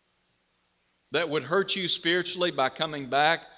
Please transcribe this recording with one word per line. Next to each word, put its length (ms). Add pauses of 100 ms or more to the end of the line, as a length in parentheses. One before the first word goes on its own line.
(1120)
that 180
would 140
hurt 320
you 140
spiritually 640
by 180
coming 400
back 320 (160)